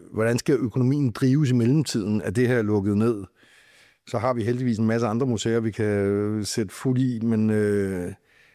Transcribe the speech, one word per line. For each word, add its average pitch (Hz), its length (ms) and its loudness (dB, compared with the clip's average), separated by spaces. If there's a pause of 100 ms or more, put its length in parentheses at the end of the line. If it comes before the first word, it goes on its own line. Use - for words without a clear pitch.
(120)
hvordan 113 260 0
skal 151 160 0
økonomien 131 560 0
drives 135 400 2
i 127 40 4
mellemtiden? 117 680 2
Er 107 60 -2
det 117 180 2
her 120 140 2
lukket 104 340 0
ned? 107 280 0 (840)
Så 120 120 -6
har 123 160 0
vi 117 80 -4
heldigvis 123 360 -2
en 113 80 2
masse 117 200 2
andre 113 200 0
museer, 117 340 0
vi 113 100 -2
kan, 107 160 -4
øh, 104 580 0
sætte 101 300 -4
fuld 127 240 -2
i, 127 240 -2
men, 110 280 2
øh, 101 640 0 (420)